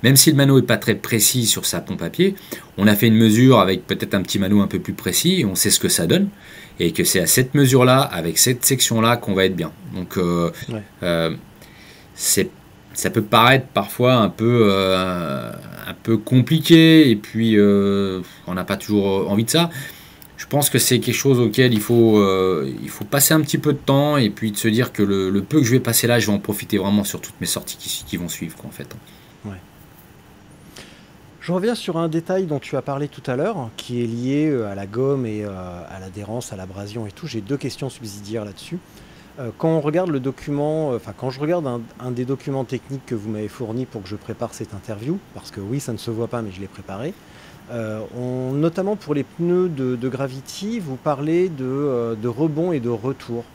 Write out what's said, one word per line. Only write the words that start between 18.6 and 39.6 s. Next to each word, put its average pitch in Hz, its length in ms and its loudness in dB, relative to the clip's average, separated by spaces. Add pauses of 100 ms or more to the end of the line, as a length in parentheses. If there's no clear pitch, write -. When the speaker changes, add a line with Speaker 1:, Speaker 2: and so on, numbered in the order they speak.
Speaker 1:
pas 98 120 -4
toujours 104 540 0
envie 107 140 2
de - 60 -6
ça. 165 180 2 (680)
Je - 100 -16
pense 139 240 0
que 127 80 2
c'est 120 200 2
quelque 123 140 -2
chose 131 260 2
auquel 120 320 4
il 107 80 2
faut, 113 380 6
euh, 92 640 2
il 67 80 -10
faut - 160 -12
passer 143 300 2
un 156 60 4
petit 151 180 -2
peu 151 140 0
de 135 40 -2
temps, 143 400 2
et 110 140 2
puis 110 200 -4
de 104 60 -8
se 117 100 0
dire 117 240 2
que 104 120 0
le, 98 260 0
le 101 140 0
peu 151 160 2
que 135 60 4
je 113 60 2
vais 131 80 4
passer 117 280 0
là, 120 100 4
je 107 80 2
vais 107 80 0
en 101 60 0
profiter - 400 -4
vraiment 101 240 2
sur - 180 -6
toutes - 180 -18
mes 92 60 -6
sorties - 320 -8
qui, - 300 -10
qui - 100 -6
vont 85 100 -8
suivre, 82 300 -10
quoi, - 100 -16
en - 60 -16
fait. - 160 -16 (560)
Speaker 2:
Ouais. 104 60 -10 (1900)
Je - 100 -8
reviens 196 240 0
sur 170 220 -6
un 165 100 0
détail 165 380 -2
dont 147 140 -4
tu - 160 -8
as 131 60 -2
parlé 139 260 -6
tout - 220 -12
à 127 60 -2
l'heure, 151 420 -4
qui 120 260 -6
est 117 40 -2
lié, 131 420 -2
euh, 113 220 -2
à 98 40 -8
la 98 120 -10
gomme 131 380 -2
et, 107 200 -6
euh, 101 40 -8
à 90 500 -12
l'adhérence, 101 520 -10
à 107 40 -12
l'abrasion 101 520 -10
et 98 40 -12
tout. - 160 -14
J'ai 117 140 -8
deux 127 160 -6
questions 135 320 -8
subsidiaires 104 540 -10
là-dessus. 104 360 -12 (600)
Euh, 120 180 -8
quand 165 120 0